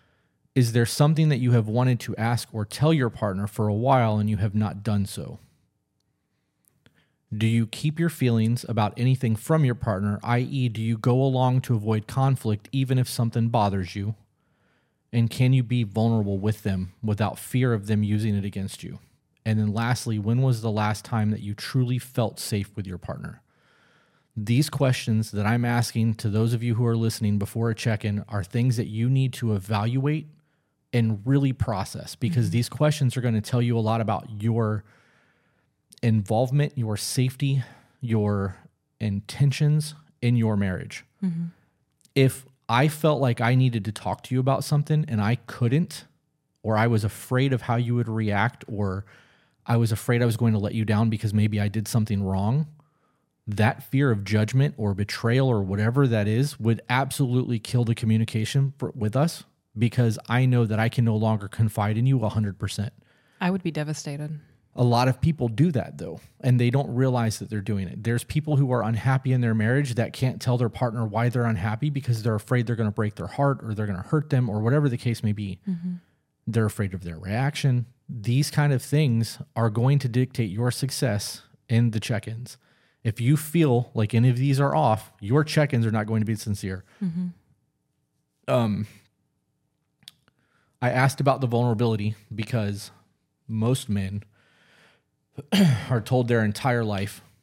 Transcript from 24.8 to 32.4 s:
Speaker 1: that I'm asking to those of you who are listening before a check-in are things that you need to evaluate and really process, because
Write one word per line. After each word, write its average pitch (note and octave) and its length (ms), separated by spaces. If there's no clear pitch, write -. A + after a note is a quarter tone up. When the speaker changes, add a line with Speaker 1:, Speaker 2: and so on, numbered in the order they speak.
Speaker 1:
that G2+ 160
I'm A#2+ 180
asking A#2 500
to - 140
those A2 240
of A#2 100
you A#2+ 120
who A#2+ 120
are A#2 100
listening A2 420
before A2+ 320
a A2 40
check-in G#2 540
are G2+ 160
things A#2+ 320
that A#2 120
you A2 200
need C3 260
to A2+ 200
evaluate A#2+ 720
and A2 320
really C#3 280
process, - 640
because A#2+ 300